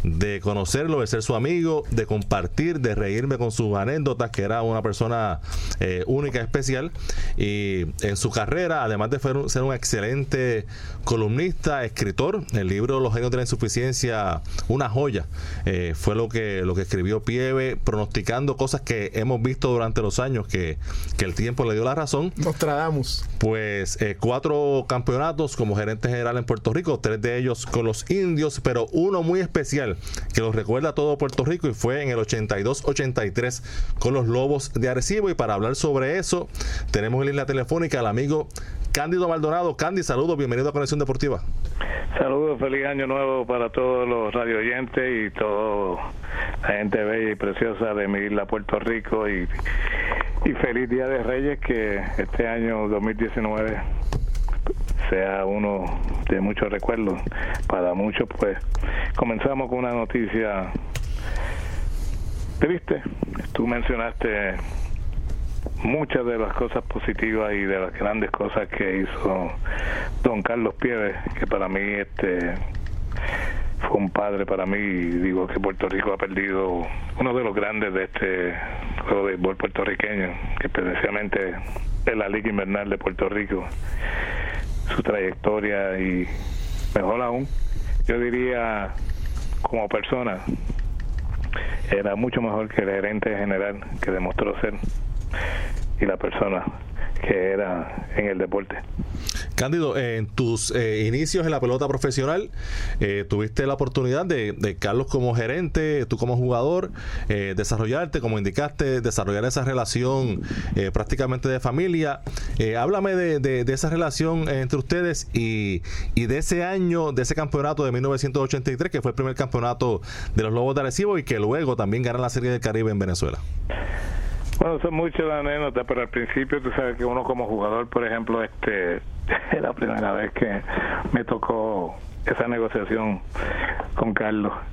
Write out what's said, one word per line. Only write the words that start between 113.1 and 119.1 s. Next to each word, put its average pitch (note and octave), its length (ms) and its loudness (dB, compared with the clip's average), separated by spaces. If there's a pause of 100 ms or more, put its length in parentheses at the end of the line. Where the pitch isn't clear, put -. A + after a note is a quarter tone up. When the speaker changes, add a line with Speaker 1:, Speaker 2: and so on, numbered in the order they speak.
Speaker 1:
de, E3+ 240 2
de, B2+ 240 2
de B2+ 100 2
esa D3+ 180 0
relación D#3+ 580 2
entre C3+ 300 2
ustedes F3 520 0
y, G#2+ 520 2 (320)
y A#2+ 100 4
de C3 140 2
ese F3 240 2
año, F3 480 2
de B2+ 100 2
ese B2+ 140 0
campeonato D3 500 0
de C3 60 2
mil B2 100 2
novecientos C3+ 400 2
ochenta C3+ 300 0
y B2+ 60 -4
tres, E3+ 140 0
que C3+ 120 0
fue B2 80 2